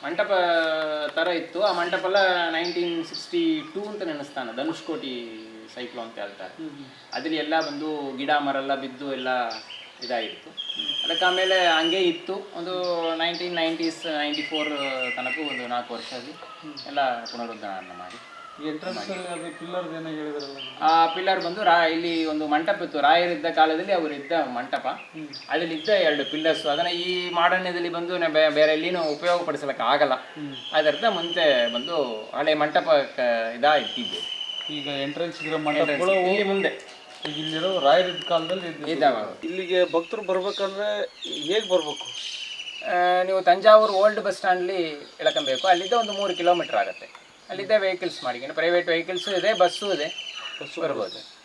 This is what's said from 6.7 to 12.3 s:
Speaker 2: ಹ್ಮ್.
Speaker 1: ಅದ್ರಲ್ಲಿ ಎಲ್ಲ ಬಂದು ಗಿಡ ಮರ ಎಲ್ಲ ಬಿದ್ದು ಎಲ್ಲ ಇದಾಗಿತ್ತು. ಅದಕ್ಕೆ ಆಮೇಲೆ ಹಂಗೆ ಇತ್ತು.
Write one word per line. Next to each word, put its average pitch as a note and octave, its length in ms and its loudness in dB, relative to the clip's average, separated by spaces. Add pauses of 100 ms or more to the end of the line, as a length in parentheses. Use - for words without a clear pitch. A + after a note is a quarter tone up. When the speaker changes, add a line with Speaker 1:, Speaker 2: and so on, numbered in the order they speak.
Speaker 2:
ಹ್ಮ್. C#3 140 -16 (280)
Speaker 1:
ಅದ್ರಲ್ಲಿ D3+ 240 -4
ಎಲ್ಲ D#3 240 0
ಬಂದು C#3+ 560 -6
ಗಿಡ C#3 140 -4
ಮರ C#3+ 260 2
ಎಲ್ಲ C3+ 180 0
ಬಿದ್ದು C3+ 380 -8
ಎಲ್ಲ B2+ 160 -4 (760)
ಇದಾಗಿತ್ತು. A#2 480 -6 (540)
ಅದಕ್ಕೆ F3 200 0
ಆಮೇಲೆ F#3 420 4
ಹಂಗೆ E3+ 360 2
ಇತ್ತು. F#3 520 -2